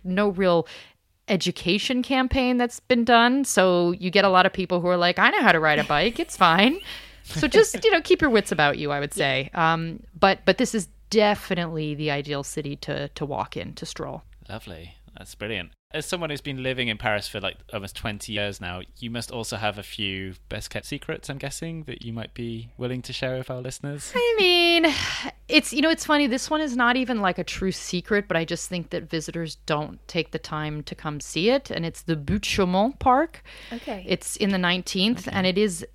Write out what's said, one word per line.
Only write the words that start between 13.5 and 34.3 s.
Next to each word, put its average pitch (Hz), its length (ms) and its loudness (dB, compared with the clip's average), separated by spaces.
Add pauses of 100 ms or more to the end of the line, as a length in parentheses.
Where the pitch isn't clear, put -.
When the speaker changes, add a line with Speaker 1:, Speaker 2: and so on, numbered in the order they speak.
Speaker 1:
in, - 180 -10
to - 100 -12
stroll. 143 380 -10 (260)
Speaker 2:
Lovely. 87 460 -14 (240)
That's - 160 -18
brilliant. 104 380 -8 (200)
As 151 140 -6
someone 170 240 -4
who's 143 100 -6
been 131 220 -8
living 127 240 -2
in 107 120 -4
Paris 104 280 -2
for, 107 140 -8
like, 95 160 -6 (160)
almost 101 240 -10
twenty 107 360 -8
years 104 280 -4
now, 90 220 -10 (160)
you 117 120 -10
must 117 220 -8
also 113 240 -6
have 104 200 -2
a 104 60 -12
few 95 520 -6 (140)
best - 220 -8
kept - 160 -8
secrets, - 420 -10
I'm 139 100 -8
guessing, 165 460 -10
that - 200 -12
you 113 80 -8
might 113 200 -8
be 117 460 -10
willing 123 240 -6
to - 100 -12
share 127 260 -4
with 127 120 -10
our 127 100 -8
listeners. 143 540 -10
Speaker 1:
I 480 240 2
mean, 349 480 4 (640)
it's, - 240 4
you 294 100 0
know, 320 80 4
it's 320 160 0
funny. 294 220 4
This 247 200 -2
one 311 120 0
is 269 160 -2
not 240 180 4
even, 247 260 0
like, 185 180 0
a 175 60 -4
true - 280 -4
secret, 202 560 -2
but 170 80 0
I 165 80 2
just 170 240 -6
think 175 220 -8
that 156 200 -6
visitors 165 460 -6 (100)
don't 151 400 -2
take 165 240 -2
the 160 80 -6
time 151 460 -6
to - 100 -12
come 147 240 -8
see 175 320 0
it. 269 220 0
And 170 120 -4
it's 160 180 -8
the 165 120 -2
Buttes 160 320 -4
Chaumont 196 540 0
Park. 277 420 2 (300)
Speaker 3:
Okay. 226 340 -10
Speaker 1:
It's - 300 -4